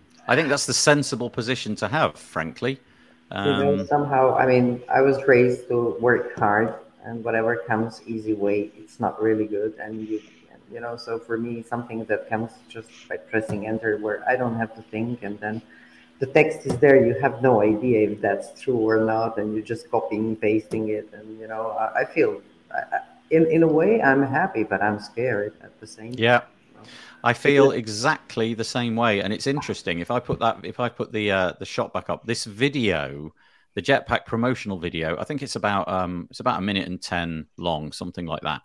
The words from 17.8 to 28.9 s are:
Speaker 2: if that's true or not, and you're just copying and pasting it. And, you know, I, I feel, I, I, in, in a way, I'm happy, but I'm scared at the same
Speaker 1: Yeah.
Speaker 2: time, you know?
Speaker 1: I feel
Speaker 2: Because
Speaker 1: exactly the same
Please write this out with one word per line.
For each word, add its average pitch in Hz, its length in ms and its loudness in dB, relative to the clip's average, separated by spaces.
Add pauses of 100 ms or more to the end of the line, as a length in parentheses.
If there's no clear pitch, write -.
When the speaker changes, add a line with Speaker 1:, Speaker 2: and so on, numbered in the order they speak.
Speaker 2:
if 104 100 -8
that's 107 400 -2
true 127 160 -2
or 110 260 4
not, 113 360 0
and 104 160 -2
you're 110 100 -4
just - 260 -10
copying 110 360 0
and 110 120 -4
pasting 110 520 0
it. 107 240 -6
And, 110 260 -18
you 110 80 -14
know, 110 220 -6
I, 110 300 -2
I 135 40 0
feel, - 380 0 (280)
I, - 100 -6
I, - 200 -4 (300)
in, 160 200 4
in 165 120 4
a 165 40 6
way, 170 360 4
I'm 139 200 4
happy, 135 400 0
but 101 200 -2
I'm 104 180 0
scared 110 600 -4
at - 180 -20
the 113 60 -18
same 113 320 -16
Speaker 1:
Yeah. 120 220 6
Speaker 2:
time, - 80 -14 (200)
you - 80 -20
know? - 120 -20 (360)
Speaker 1:
I 120 80 6
feel 139 380 6
Speaker 2:
Because - 80 0
Speaker 1:
exactly 113 720 -2
the 110 100 -4
same 120 320 -2